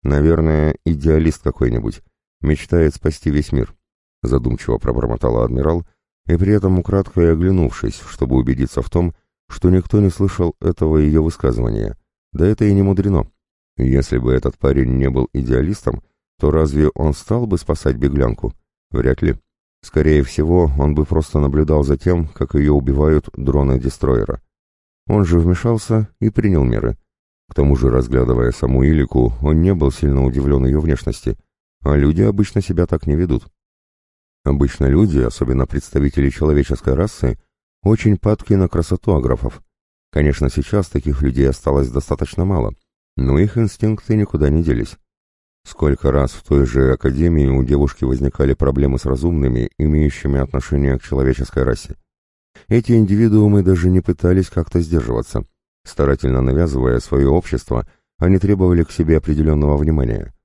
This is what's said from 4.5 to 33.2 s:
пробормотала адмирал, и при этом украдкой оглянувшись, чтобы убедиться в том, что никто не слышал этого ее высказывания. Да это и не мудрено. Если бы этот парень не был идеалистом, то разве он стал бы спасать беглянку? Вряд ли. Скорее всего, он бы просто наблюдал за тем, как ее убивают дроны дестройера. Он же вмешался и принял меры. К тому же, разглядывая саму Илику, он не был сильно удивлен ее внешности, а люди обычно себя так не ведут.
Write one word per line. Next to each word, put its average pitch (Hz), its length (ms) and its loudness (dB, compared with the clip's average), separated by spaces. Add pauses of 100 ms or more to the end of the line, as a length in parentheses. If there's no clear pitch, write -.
пробормотала 58 680 -2
адмирал, 71 420 -2 (400)
и 85 100 2
при 95 160 2
этом 92 260 2
украдкой 87 540 0
оглянувшись, 80 760 -2
чтобы 64 280 -2
убедиться 64 460 -2
в - 80 -10
том, 87 240 -2 (340)
что - 220 0
никто 92 300 2
не 98 100 4
слышал 90 500 -2
этого 78 380 0
ее 76 240 2
высказывания. 57 760 -2 (360)
Да - 140 2
это 107 200 2
и 101 80 4
не 98 80 4
мудрено. 95 480 0 (460)
Если 65 420 0
бы 62 140 0
этот 64 260 -2
парень 67 380 0
не 67 120 0
был 65 240 -2
идеалистом, 67 720 -2 (360)
то 73 120 2
разве 76 400 2
он 73 240 -2
стал 117 320 -4
бы 92 120 -2
спасать - 380 -2
беглянку? 62 560 -2 (380)
Вряд 64 320 0
ли. - 140 0 (460)
Скорее 76 420 2
всего, 80 540 2
он 73 160 0
бы 76 100 0
просто 80 340 -2
наблюдал 73 460 2
за 71 120 0
тем, 85 300 -2
как - 280 -8
ее 73 200 2
убивают 71 600 0
дроны 67 440 0
дестройера. 62 640 -2 (640)
Он 104 180 2
же 85 140 2
вмешался 107 680 0 (120)
и 110 100 0
принял 90 340 0
меры. 58 340 -2 (500)
К - 60 -20
тому 71 220 2
же, 62 120 0
разглядывая 60 640 0
саму 65 320 0
Илику, 67 580 2
он 78 220 2
не 95 100 2
был 76 180 0
сильно 67 340 0
удивлен 67 420 0
ее 73 140 2
внешности, - 580 -4 (440)
а 71 140 2
люди 76 260 2
обычно 104 380 0
себя 87 260 -2
так - 200 -4
не 73 80 0
ведут. 80 320 -2 (1000)